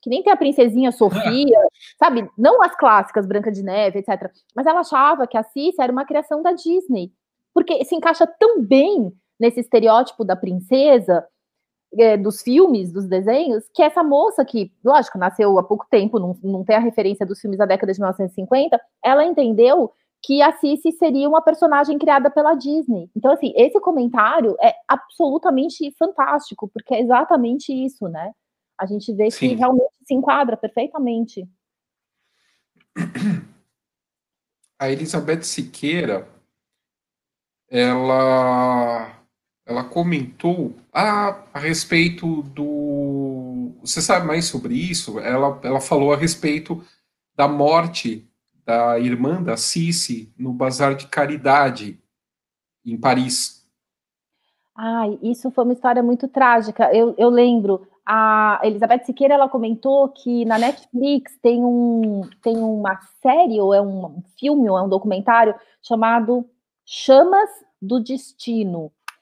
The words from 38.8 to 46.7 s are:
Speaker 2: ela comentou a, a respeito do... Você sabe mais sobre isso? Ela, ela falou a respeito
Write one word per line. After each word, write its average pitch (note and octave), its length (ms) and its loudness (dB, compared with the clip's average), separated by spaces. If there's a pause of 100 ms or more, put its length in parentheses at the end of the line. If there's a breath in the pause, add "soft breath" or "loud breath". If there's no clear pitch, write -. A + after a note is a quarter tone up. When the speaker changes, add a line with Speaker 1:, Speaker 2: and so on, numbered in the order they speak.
Speaker 2:
ela A#2+ 180 -6
comentou E3+ 880 -4 (180)
a, G3+ 600 -2
a D3 60 -12
respeito E3 840 -2
do... C#3 1300 -8 (100)
Você - 180 -8
sabe F3+ 260 -2
mais E3 200 -4
sobre B2 280 -8
isso? D#3 460 -8
Ela, C3+ 420 -2
ela F#3 200 -4
falou D3 320 0
a - 20 0
respeito D#3+ 680 -6 (540 loud breath)